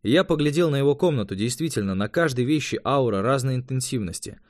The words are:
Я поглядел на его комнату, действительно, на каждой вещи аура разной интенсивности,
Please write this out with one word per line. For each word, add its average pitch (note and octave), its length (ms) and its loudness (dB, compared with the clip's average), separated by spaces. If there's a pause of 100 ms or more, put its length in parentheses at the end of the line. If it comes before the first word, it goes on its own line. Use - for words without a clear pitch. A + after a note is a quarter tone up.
Я D3+ 220 4
поглядел D#3 460 2
на C#3+ 60 2
его C#3 200 4
комнату, B2 400 0
действительно, G#2+ 580 -2
на G2+ 140 0
каждой C3 360 0
вещи C#3 400 0
аура A#2+ 380 2
разной C3 320 0
интенсивности, B2+ 960 -6